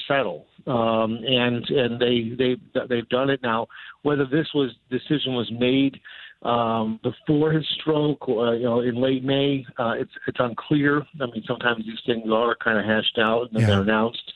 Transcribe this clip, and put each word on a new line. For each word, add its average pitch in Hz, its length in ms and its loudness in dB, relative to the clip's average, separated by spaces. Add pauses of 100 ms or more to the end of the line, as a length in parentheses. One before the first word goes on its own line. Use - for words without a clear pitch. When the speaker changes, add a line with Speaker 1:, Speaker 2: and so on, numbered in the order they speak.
Speaker 1:
settle." 110 380 -2 (220)
Um, 113 580 2
and, 123 440 0
and 120 300 0
they, 120 380 2
they, 127 180 2 (320)
they've 120 220 -2
done 131 200 0
it 139 120 -2
now. 113 260 -2 (360)
Whether 143 220 2
this 143 280 0
was, 131 180 0 (180)
decision 131 460 -2
was 117 160 -2
made, 131 480 2 (420)
um, 113 600 0
before 151 480 0
his 156 140 0 (160)
stroke, 151 480 0
or, 117 260 2
you 117 80 -2
know, 120 160 2
in 120 160 0
late 131 300 0
May, 139 400 0 (120)
uh, 117 200 -2
it's, 127 140 -6 (140)
it's - 140 -6
unclear. 143 640 0 (140)
I 135 60 -4
mean, 110 200 -8
sometimes 120 400 -2
these 113 200 -10
things 113 260 -2
are 113 240 2
kinda 110 260 0
hashed 107 360 0
out 113 300 2
and 113 80 -8
then 117 80 2
Speaker 2:
Yeah. 107 40 6
Speaker 1:
they're 98 140 4
announced. 110 540 0